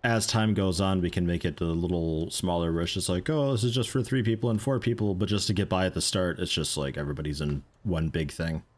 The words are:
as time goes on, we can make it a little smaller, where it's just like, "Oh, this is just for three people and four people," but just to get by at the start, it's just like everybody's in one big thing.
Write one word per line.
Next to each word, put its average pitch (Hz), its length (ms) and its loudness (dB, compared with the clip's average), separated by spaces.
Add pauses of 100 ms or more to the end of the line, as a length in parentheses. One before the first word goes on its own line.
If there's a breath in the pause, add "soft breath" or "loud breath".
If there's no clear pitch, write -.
as 113 240 2
time 107 260 2
goes 92 260 2
on, 95 200 4
we 87 100 0
can 90 160 0
make 85 180 0
it 82 160 -4
a 87 40 0
little 82 680 0
smaller, 85 420 0
where 85 120 0
it's 85 80 -4
just 95 160 -2
like, 90 200 0
"Oh, 147 220 2
this 117 140 0
is 120 100 0
just 123 160 0
for 135 100 0
three 127 220 0
people 113 260 0
and 107 140 0
four 135 160 0
people," 107 340 0
but 92 160 0
just 104 200 0
to 107 40 0
get 95 160 0
by 92 180 2
at 90 80 0
the 85 60 0
start, 90 380 0
it's 87 140 -2
just 76 240 -2
like 69 200 -4
everybody's 73 440 -4
in 73 240 -2 (180)
one 80 280 0
big 78 200 -2
thing. 80 320 -4 (160)